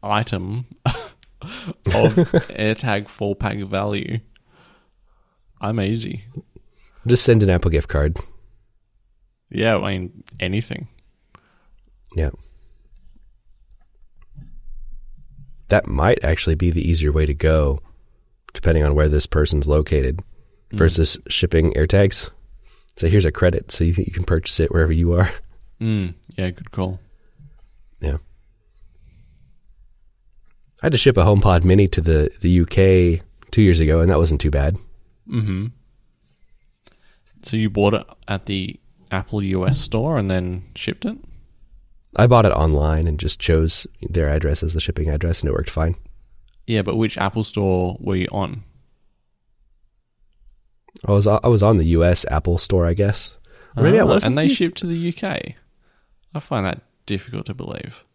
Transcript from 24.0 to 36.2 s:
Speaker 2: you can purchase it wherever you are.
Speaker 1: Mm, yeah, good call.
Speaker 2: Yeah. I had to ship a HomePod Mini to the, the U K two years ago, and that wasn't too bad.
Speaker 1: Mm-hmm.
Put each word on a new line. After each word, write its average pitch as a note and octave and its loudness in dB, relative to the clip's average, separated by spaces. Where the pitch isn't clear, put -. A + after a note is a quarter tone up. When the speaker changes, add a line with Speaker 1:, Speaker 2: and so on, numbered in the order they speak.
Speaker 2:
you - -10
can F2+ -4
purchase - -2
it - 0
wherever D#2+ 2
you E2+ 2
are. F2 2
Speaker 1:
Mm, G#2 -2
yeah, F#2 -4
good - -14
call. F#2 -6
Speaker 2:
Yeah. D2 -4
I - -2
had - 2
to B2 0
ship B2+ 4
a F2 6
HomePod G2 4
Mini F#2 6
to - -2
the, D#2 2
the E2+ 0
U F2 4
K F#2 4
two A2+ 4
years F2+ 6
ago, D#2+ 4
and F2 4
that E2 4
wasn't D#2+ 2
too D#2 0
bad. C#2+ 0
Speaker 1:
Mm-hmm. G#2 -4